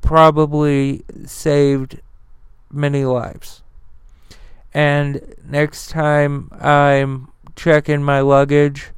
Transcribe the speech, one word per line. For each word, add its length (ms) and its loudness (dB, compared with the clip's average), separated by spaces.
probably 1000 2
saved 720 0
many 340 -2
lives. 580 -6
And 600 -2
next 440 -4
time 600 -2
I'm 720 0
checking 480 0
my 160 0
luggage, 760 2